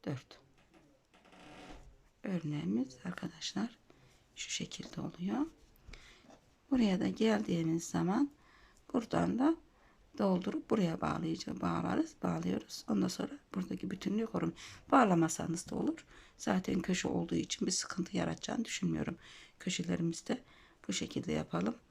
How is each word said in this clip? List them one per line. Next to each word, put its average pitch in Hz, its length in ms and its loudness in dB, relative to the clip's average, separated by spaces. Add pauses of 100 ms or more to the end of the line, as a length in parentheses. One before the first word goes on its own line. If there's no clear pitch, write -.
(100)
Dört. - 280 -8 (1800)
Örneğimiz 180 800 -2
arkadaşlar - 720 -6 (580)
şu - 140 -10
şekilde - 500 -6
oluyor. 202 460 -2 (1200)
Buraya 220 300 6
da - 80 2
geldiğimiz 185 760 2
zaman 190 460 2 (600)
buradan 214 460 2
da 302 180 4 (600)
doldurup 196 520 2
buraya 170 300 2
bağlayacağız, 165 600 -2
bağlarız, 175 640 0
bağlıyoruz. 175 680 -2
Ondan 196 200 2
sonra - 300 -6 (160)
buradaki 185 360 -4
bütünlüğü 196 360 -2
korun. 170 280 -2 (380)
Bağlamasanız 170 760 4
da - 60 -4
olur. - 300 -2 (300)
Zaten 185 440 0
köşe - 280 0
olduğu 170 260 0
için 165 320 0
bir 180 60 0
sıkıntı - 440 -2
yaratacağını 165 480 -2
düşünmüyorum. 160 520 -2 (420)
Köşelerimizi 175 680 -2
de - 160 -2 (460)
bu - 40 -4
şekilde - 400 -2
yapalım. 170 440 -2 (140)